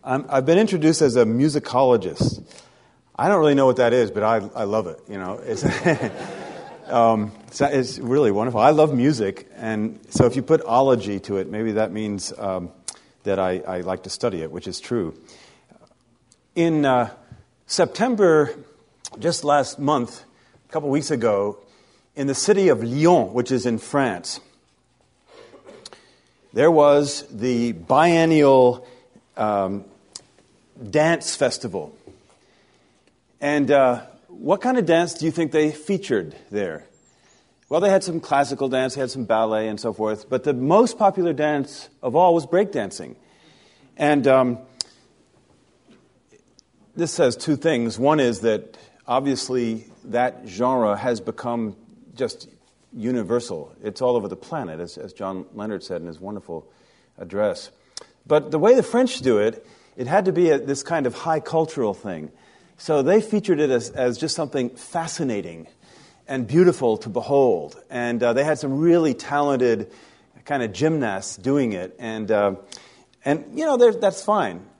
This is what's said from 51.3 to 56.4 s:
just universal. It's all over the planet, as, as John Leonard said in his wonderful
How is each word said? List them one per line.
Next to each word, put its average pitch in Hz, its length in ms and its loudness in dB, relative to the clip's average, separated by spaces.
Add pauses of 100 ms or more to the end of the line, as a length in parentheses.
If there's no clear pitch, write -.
just - 340 -8 (420)
universal. 113 840 -4 (100)
It's 104 180 -8
all 123 140 2
over 104 120 -2
the 85 80 -8
planet, 92 440 -10
as, 85 180 -12
as 87 160 -14
John 95 400 -8
Leonard 104 300 -10
said 87 180 -8
in 85 60 -12
his 80 120 -16
wonderful 92 480 -14 (520)